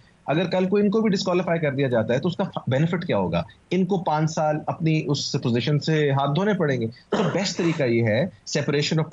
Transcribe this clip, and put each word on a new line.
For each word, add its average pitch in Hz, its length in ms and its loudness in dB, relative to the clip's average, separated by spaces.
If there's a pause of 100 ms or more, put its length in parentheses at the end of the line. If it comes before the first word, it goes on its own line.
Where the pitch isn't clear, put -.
(300)
अगर 170 180 0
कल 185 180 0
को 202 140 2
इनको 208 220 2
भी 220 80 2
disqualify 180 500 0
कर 143 160 -2
दिया 139 120 0
जाता 117 260 0
है, 131 60 2
तो 185 100 -2
उसका 180 220 -4 (180)
benefit 165 340 0
क्या 110 140 -2
होगा? 85 280 -2 (260)
इनको 185 260 2
पांच 156 320 0
साल 151 400 0
अपनी 156 320 0
उस 139 340 -2
position 131 440 0
से 160 140 -2
हाथ 143 340 2
धोने 190 260 0
पड़ेंगे। 135 340 0
तो 202 360 -4
best 165 340 -2
तरीका 165 280 0
ये 117 160 2
है 117 300 0 (160)
separation 147 460 -2
of 156 200 2